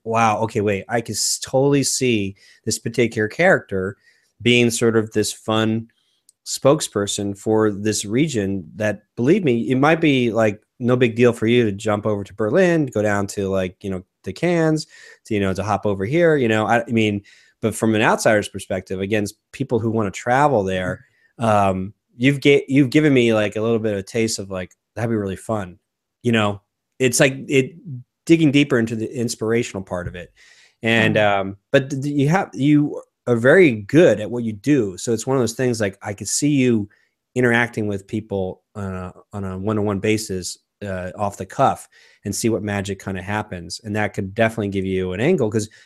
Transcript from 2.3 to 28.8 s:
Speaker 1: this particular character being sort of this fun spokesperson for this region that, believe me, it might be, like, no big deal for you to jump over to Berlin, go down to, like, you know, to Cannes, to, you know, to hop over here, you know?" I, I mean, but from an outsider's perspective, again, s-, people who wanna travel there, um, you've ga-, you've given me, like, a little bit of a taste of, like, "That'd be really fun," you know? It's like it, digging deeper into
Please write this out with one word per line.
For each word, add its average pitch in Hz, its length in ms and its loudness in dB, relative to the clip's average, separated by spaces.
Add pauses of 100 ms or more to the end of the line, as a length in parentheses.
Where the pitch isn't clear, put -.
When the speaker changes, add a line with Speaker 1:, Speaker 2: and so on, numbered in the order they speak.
Speaker 1:
this 110 140 -2
particular 117 500 0
character 117 680 0 (460)
being 120 280 4
sort 113 260 0
of 110 140 0
this 107 220 -2
fun 110 560 -2 (580)
spokesperson 101 920 -2
for 110 340 2
this 101 340 -2
region 104 720 -2
that, 104 260 -4 (140)
believe 165 280 2
me, 120 260 0
it 131 60 0
might 156 240 2
be, 135 320 2
like, 110 300 0 (160)
no 127 180 2
big 123 180 2
deal 120 200 4
for 113 120 -4
you 120 180 4
to 104 80 0
jump 104 340 -2
over 101 180 -2
to - 80 -16
Berlin, 160 540 2
go 110 160 -2
down 101 240 0
to, 98 220 -4
like, 95 360 -2
you 98 60 -6
know, 90 120 -6 (200)
to 98 100 -8
Cannes, 160 540 0 (400)
to, 113 80 -4
you 101 60 0
know, 98 120 2
to 92 100 -4
hop 101 220 -2
over 98 220 -2
here, 160 300 2
you 123 120 2
know?" 110 180 2
I, 117 160 2
I - 80 -12
mean, 107 320 0 (380)
but 107 140 -2
from 110 200 2
an 107 80 2
outsider's 123 460 2
perspective, 95 520 -8
again, 104 240 0
s-, 101 100 -8 (180)
people 127 260 -4
who 110 120 -2
wanna 110 200 -2
travel 127 520 2
there, 92 420 -4 (340)
um, 101 540 0 (240)
you've 131 240 0
ga-, 139 280 6
you've 135 220 4
given 151 220 4
me, 117 220 4
like, 104 220 0
a 107 40 -4
little 113 180 0
bit 107 140 -2
of 101 60 -4
a 95 40 -6
taste 113 360 -4
of, 98 120 -12
like, 92 240 -10 (200)
"That'd 113 160 -6
be 113 60 0
really 98 200 -4
fun," 95 420 -8 (440)
you 120 100 0
know? 104 300 0 (360)
It's 127 220 0
like 135 140 2 (140)
it, 135 240 0 (520)
digging 165 260 4
deeper 143 280 4
into 113 180 -2